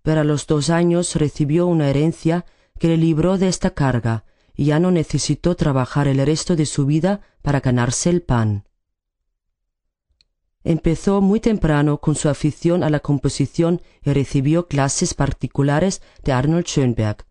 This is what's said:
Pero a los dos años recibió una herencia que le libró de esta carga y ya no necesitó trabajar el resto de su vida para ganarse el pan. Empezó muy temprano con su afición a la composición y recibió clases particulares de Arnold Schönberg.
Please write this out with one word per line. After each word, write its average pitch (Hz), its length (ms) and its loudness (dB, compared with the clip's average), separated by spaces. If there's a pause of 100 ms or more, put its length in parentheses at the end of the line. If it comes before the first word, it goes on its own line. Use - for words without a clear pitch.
Pero 156 200 0
a - 20 0
los 147 220 0
dos 147 240 0
años 170 460 0
recibió 151 520 0
una 156 220 2
herencia 160 560 0 (340)
que 170 100 0
le 165 80 2
libró 165 400 2
de 190 100 2
esta 180 260 -2
carga 117 520 -2 (300)
y 139 100 -2
ya 151 140 2
no 180 120 2
necesitó 156 640 -2
trabajar 143 520 0
el 135 180 2
resto 156 300 0
de 151 100 0
su 139 200 -2
vida 160 360 0 (200)
para 139 200 -2
ganarse 123 480 0
el 175 120 2
pan. 110 460 -2 (2000)
Empezó 165 580 0
muy 196 180 2
temprano 151 600 2
con 151 160 0
su - 120 -2
afición 156 560 0
a 151 60 0
la 147 100 0
composición 147 840 -2 (180)
y 143 120 -2
recibió 143 540 0
clases 139 460 -2
particulares 143 880 -2 (220)
de 147 80 -2
Arnold 147 340 0
Schönberg. 117 640 -2